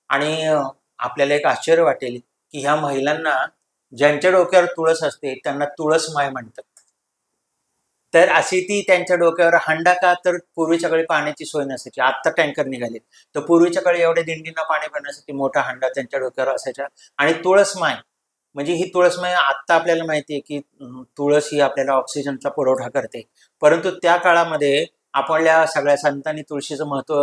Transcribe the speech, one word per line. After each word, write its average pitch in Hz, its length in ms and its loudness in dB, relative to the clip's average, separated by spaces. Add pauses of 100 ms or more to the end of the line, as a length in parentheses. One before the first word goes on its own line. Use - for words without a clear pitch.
(100)
आणि, 151 320 -2
अ, 156 180 2 (380)
आपल्याला 139 360 0
एक 147 120 0
आश्चर्य 160 360 2
वाटेल 127 360 0 (360)
की 147 60 -10
ह्या 143 160 0
महिलांना 147 580 -2 (580)
ज्यांच्या 147 380 2
डोक्यावर 180 360 4
तुळस 165 360 -2
असते 143 320 -6
त्यांना 143 340 -6
तुळस 160 460 0
माय 143 160 -2
म्हणतात. 123 320 -12 (1500)
तर 170 140 6
अशी 165 360 0
ती 202 220 -2
त्यांच्या 180 300 2
डोक्यावर 170 440 4
हंडा 160 320 2
का, 180 220 2
तर 180 220 0 (200)
पूर्वीच्या 165 340 0
काळी 165 140 2
पाण्याची 151 400 -2
सोय 147 200 -4
नसायची, 131 360 -10
आत्ता 135 300 0
टँकर 147 360 0
निघाले, 120 320 -8 (360)
तर 147 60 -6
पूर्वीच्या 170 420 4
काळी 170 200 2
एवढ्या 165 220 2
दिंडींना 160 380 -8
पाणी 156 260 -4
भरण्यासाठी 143 440 -12
मोठा 139 280 -2
हंडा 127 280 -4
त्यांच्या 131 320 -6
डोक्यावर 131 340 -4
असायचा. 131 320 -8 (320)
आणि 143 140 2 (120)
तुळस 196 320 4
माय 151 180 -2 (600)
म्हणजे 143 160 -4
ही 175 120 -2
तुळस 180 340 2
माय 180 140 -2
आत्ता 151 420 0
आपल्याला 165 300 2
माहिती 156 300 -4
आहे 139 60 -4
की, 147 160 -10
अं, 127 460 -16 (160)
तुळस 147 340 2
ही 147 80 0
आपल्याला 135 320 0
ऑक्सिजनचा 135 560 -2
पुरवठा 127 400 0
करते, 120 340 -6 (400)
परंतु 165 280 4 (120)
त्या 175 140 4
काळामध्ये 165 680 2 (280)
आपल्या 160 540 2
सगळ्या 143 300 0
संतांनी 151 460 -4
तुळशीचं 147 440 -8
महत्त्व, 143 360 -4